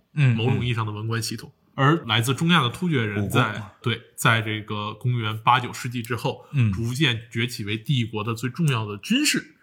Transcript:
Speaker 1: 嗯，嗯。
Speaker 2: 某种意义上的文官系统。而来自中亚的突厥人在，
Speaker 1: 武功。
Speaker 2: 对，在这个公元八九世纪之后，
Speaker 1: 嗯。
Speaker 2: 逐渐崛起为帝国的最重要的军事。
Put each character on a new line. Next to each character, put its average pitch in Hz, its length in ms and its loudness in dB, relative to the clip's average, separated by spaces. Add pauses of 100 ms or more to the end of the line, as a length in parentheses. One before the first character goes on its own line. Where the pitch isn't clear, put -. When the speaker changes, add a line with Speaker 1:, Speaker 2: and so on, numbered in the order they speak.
(140)
Speaker 1:
嗯， 131 220 6
嗯。 - 20 0
Speaker 2:
某 113 80 2
种 120 180 2
意 123 60 0
义 123 60 0
上 113 100 -2
的 107 60 -4
文 104 160 -6
官 113 140 -2
系 110 140 -6
统。 - 160 -14 (240)
而 147 300 4
来 113 160 2
自 127 140 0
中 170 140 0
亚 170 120 6
的 120 80 0
突 180 180 -4
厥 139 160 0
人 104 240 -2
在， 120 220 4
Speaker 1:
武 104 40 -6
功。 113 80 -8 (200)
Speaker 2:
对， 117 180 -2 (160)
在 113 280 2
这 107 180 -4
个 104 320 -6
公 123 240 -2
元 110 260 -2
八 123 160 6
九 113 140 -6
世 - 160 -8
纪 120 140 -6
之 120 120 -4
后， - 380 -6
Speaker 1:
嗯。 117 180 4
Speaker 2:
逐 117 220 -2
渐 127 280 0 (100)
崛 117 160 -2
起 120 160 -8
为 101 120 -4
帝 120 300 -2
国 107 180 -6
的 113 120 -2
最 120 120 -6
重 156 200 -2
要 117 180 0
的 104 120 -8
军 269 280 0
事。 - 380 -8